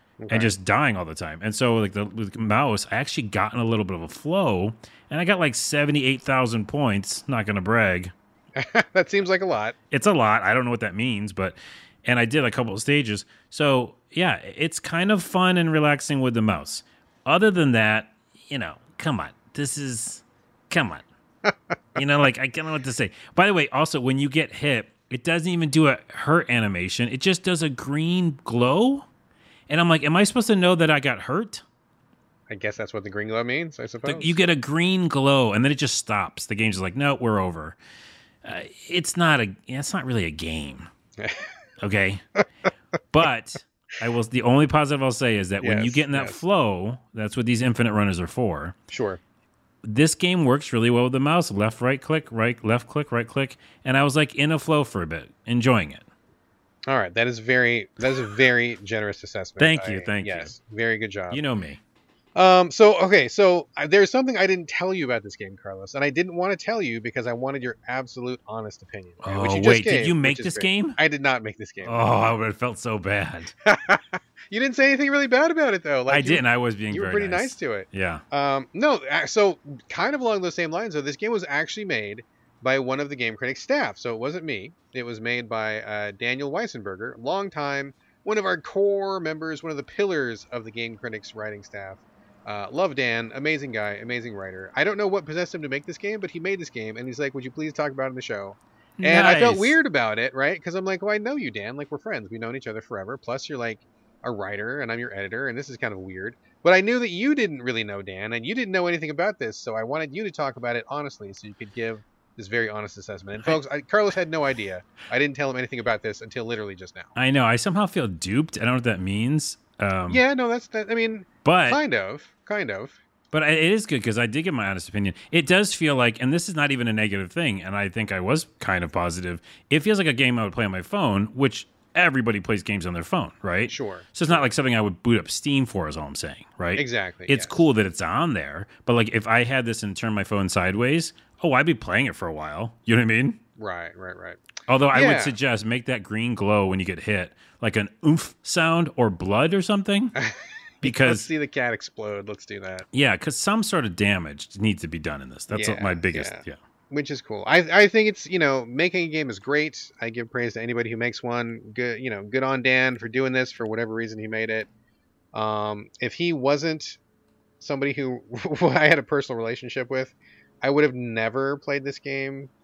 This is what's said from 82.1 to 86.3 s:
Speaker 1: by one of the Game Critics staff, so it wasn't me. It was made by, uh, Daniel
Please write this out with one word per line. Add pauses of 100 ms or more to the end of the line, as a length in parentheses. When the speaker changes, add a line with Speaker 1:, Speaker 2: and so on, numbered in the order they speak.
Speaker 1:
by
one
of
the
Game
Critics
staff,
so
it
wasn't
me. (220)
It
was
made
by,
uh,
Daniel